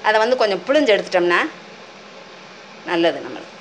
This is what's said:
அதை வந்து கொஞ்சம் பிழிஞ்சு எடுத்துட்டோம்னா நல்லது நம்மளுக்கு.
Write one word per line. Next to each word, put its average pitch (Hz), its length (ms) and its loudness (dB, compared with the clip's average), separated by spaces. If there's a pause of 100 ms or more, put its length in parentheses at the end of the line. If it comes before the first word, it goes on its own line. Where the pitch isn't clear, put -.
அதை 214 200 2
வந்து 247 180 2
கொஞ்சம் 196 260 0
பிழிஞ்சு 277 280 4
எடுத்துட்டோம்னா 180 460 2 (1400)
நல்லது 170 400 0
நம்மளுக்கு. 123 360 -14